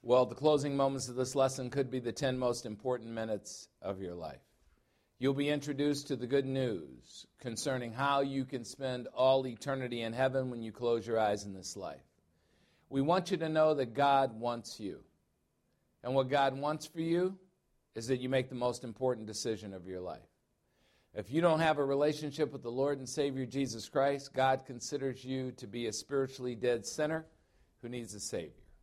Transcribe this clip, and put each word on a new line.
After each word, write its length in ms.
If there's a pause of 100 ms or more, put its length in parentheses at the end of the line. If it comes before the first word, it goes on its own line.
Well, 260
the 80
closing 420
moments 320
of 60
this 180
lesson 380
could 180
be 100
the 140
ten 240
most 280
important 440
minutes 580 (140)
of 180
your 140
life. 300 (760)
You'll 160
be 160
introduced 580
to 80
the 120
good 180
news 800 (140)
concerning 540
how 260
you 260
can 180
spend 440
all 400
eternity 540
in 120
heaven 380
when 100
you 100
close 360
your 120
eyes 260
in 80
this 220
life. 280 (840)
We 120
want 300
you 60
to 120
know 240
that 220
God 440
wants 400
you. 240 (1000)
And 100
what 160
God 260
wants 300
for 160
you 380 (560)
is 120
that 120
you 100
make 200
the 60
most 280
important 420
decision 480
of 140
your 140
life. 280 (840)
If 160
you 100
don't 200
have 180
a 60
relationship 680
with 100
the 100
Lord 280
and 100
Savior 360
Jesus 440
Christ, 440
God 320
considers 600
you 280
to 120
be 220
a 60
spiritually 640
dead 300
sinner 400 (560)
who 80
needs 240
a 60
Savior. 320 (320)